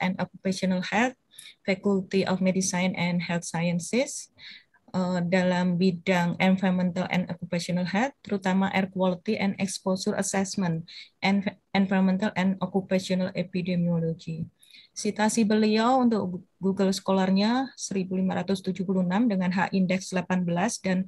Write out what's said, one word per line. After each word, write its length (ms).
and 160
Occupational 640
Health, 320
Faculty 580
of 160
Medicine 560
and 240
Health 240
Sciences, 880
eh, 240
dalam 560
bidang 640
Environmental 720
and 160
Occupational 560
Health, 400
terutama 480
Air 160
Quality 480
and 240
Exposure 560
Assessment, 720
Env-, 320
Environmental 560
and 240
Occupational 800
Epidemiology. 1120
Citasi 480
beliau 560
untuk 400
Google 320
Scholar-nya 880
seribu 400
lima 240
ratus 240
tujuh 160
puluh 240
enam 240
dengan 240
H 160
indeks 400
delapan 320
belas 400
dan 260